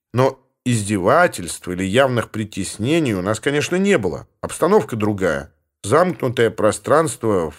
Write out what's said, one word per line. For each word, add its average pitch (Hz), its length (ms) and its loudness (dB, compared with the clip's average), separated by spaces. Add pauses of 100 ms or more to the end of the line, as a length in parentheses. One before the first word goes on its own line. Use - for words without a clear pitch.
(120)
Но 131 260 2 (260)
издевательств 107 1000 0
или 90 160 -6
явных 120 480 0
притеснений 110 840 -4
у 92 80 -2
нас, 107 180 -2
конечно, 143 340 -2
не 190 240 2
было. 92 300 -6 (140)
Обстановка - 520 0
другая. 95 580 -2 (320)
Замкнутое 127 640 2
пространство, 107 1080 0